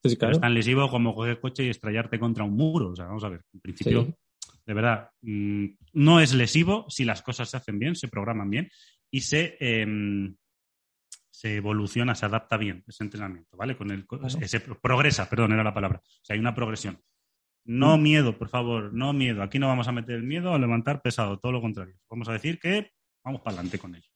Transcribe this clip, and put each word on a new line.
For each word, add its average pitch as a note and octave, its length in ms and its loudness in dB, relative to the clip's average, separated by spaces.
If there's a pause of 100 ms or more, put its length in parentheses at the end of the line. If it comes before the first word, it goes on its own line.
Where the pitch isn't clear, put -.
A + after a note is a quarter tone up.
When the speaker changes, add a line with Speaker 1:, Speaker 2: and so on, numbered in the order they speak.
Speaker 1:
Sí, B2 100 4
sí, A#2 40 2
Speaker 2:
Pero - 40 -16
Speaker 1:
claro. A#2 140 2
Speaker 2:
es E3 80 4
tan A#2+ 120 4
lesivo B2 360 2
como A#2 240 2
coger A2+ 260 -4
coche B2+ 260 -4
y B2 40 -2
estrellarte A2+ 500 -4
contra A#2 240 -2
un G2+ 120 -2
muro. C#3+ 360 2
O F2+ 40 -10
sea, F2 100 -10
vamos G#2 180 -8
a G#2 60 -6
ver, F2 120 -12 (120)
en G2 80 -20
principio, A#2+ 440 0
Speaker 1:
Sí. D#3 80 -8 (520)
Speaker 2:
de G#2+ 80 -6
verdad, A2 360 0 (120)
mm, G2+ 440 -2 (280)
no D#3+ 260 8
es C3+ 140 6
lesivo E3 560 2
si C3 160 -2
las A2 160 -2
cosas B2 280 -8
se C3+ 80 -10
hacen G#2 220 -6
bien, D#3 160 -2
se A2+ 140 -8
programan G2+ 400 -4
bien C#3+ 200 -2 (420)
y C3+ 100 -2
se, D#3+ 380 0
em, G#2 760 -2 (920)
se G#2+ 280 -6
evoluciona, G#2+ 580 0
se - 100 -4
adapta G#2+ 320 -2
bien G2 300 -4
ese A2 180 -12
entrenamiento, F#2+ 500 -12
¿vale? B2+ 220 -6
Con G2+ 140 -8
el G2 140 -8
co-, B2+ 140 -12
Speaker 1:
Claro. C3+ 100 -6
Speaker 2:
se, B2+ 180 -4
se A2 120 0
pro-, - 220 -10
progresa, B2+ 480 2
perdón, G#2+ 240 4
era A2 100 4
la G#2 100 0
palabra. G2 300 -2
O - 220 -20
sea, G#2+ 80 -6
hay G#2+ 60 -2
una A#2 160 -2
progresión. A2 440 -6 (680)
No C3+ 320 6
Speaker 1:
Mm. D#3 40 6
Speaker 2:
miedo, D3+ 360 4
por A2+ 100 -6
favor, A#2 460 -2
no C3 180 -2
miedo. B2 320 0
Aquí G2 160 -2
no C#3 80 2
vamos B2 220 2
a - 20 -2
meter A#2+ 240 -6
el A2+ 80 -6
miedo E3+ 300 -2
a D3 60 4
levantar A#2+ 420 0
pesado, G#2 380 -2
todo B2 120 -4
lo B2 100 -2
contrario. F#2+ 340 -6 (140)
Vamos A2+ 200 -8
a A2+ 40 -4
decir D#3 240 -4
que G3+ 340 -2 (320)
vamos C#3 180 -8
para - 160 -6
adelante F2 200 -6
con F2 180 -12
ello. E2+ 200 -20